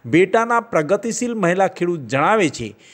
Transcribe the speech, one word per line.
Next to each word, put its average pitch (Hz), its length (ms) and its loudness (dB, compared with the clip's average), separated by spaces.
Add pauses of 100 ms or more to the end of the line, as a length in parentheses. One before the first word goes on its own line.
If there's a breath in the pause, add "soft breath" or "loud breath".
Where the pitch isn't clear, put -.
બેટાના 226 540 2
પ્રગતિશીલ 214 760 -2
મહિલા 185 340 2
ખેડૂત 175 320 -4
જણાવે 151 480 2
છે 110 280 -10 (180 loud breath)